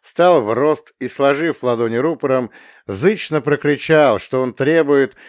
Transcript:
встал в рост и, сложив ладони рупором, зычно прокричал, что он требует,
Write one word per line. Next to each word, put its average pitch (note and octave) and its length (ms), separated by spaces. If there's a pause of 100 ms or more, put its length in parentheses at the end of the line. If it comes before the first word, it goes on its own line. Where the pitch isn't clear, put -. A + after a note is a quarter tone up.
встал E3+ 400
в G#2+ 100
рост D3 460
и, B2+ 80
сложив C#3+ 560
ладони A#2 320
рупором, C3 560 (340)
зычно D3+ 560
прокричал, D3 800
что C3 220
он B2+ 120
требует, C#3+ 640 (140)